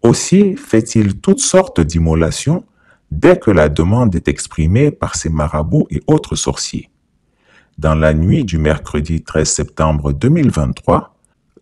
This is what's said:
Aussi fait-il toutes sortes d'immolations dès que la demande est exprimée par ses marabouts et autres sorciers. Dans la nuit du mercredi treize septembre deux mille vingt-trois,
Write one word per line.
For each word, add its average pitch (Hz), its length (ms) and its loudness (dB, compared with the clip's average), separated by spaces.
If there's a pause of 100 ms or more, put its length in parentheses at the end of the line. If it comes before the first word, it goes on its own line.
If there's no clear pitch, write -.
Aussi 185 520 2
fait-il 107 640 0
toutes 98 220 0
sortes 180 400 2
d'immolations 82 800 0 (480)
dès 147 260 4
que 117 140 0
la 78 160 2
demande 90 480 0
est 85 140 -2
exprimée 95 600 0
par - 260 -6
ses - 120 -6
marabouts 76 600 -2
et - 180 -6
autres - 300 0
sorciers. - 520 -6 (880)
Dans 78 160 0
la 78 200 2
nuit 92 320 2
du 85 120 -4
mercredi 76 640 -2
treize 78 280 -2
septembre 76 640 -2
deux 107 160 0
mille 156 200 2
vingt-trois, - 640 -2 (480)